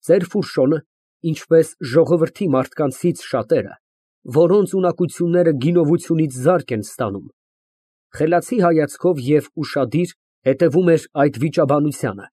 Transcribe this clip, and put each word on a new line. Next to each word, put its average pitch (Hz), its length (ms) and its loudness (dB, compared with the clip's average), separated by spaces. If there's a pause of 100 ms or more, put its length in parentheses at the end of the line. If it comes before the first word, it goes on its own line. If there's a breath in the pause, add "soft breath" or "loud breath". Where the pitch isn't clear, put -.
ծեր 175 220 2
Ֆուրշոնը, 156 540 -2 (440)
ինչպես 160 480 0 (120)
ժողովրդի 156 640 0
մարդկանցից 143 760 -2
շատերը, 123 500 -2 (520)
որոնց 175 480 2
ունակությունները 175 800 0
գինովությունից 160 840 0
զարկ 147 380 0
են 107 100 -4
ստանում, 101 440 -8 (880)
խելացի 170 460 -2
հայացքով 165 640 0
և 143 320 0
ուշադիր 147 600 -4 (320)
հետևում 165 440 2
էր 160 220 2
այդ 143 280 0
վիճաբանությանը 143 920 -2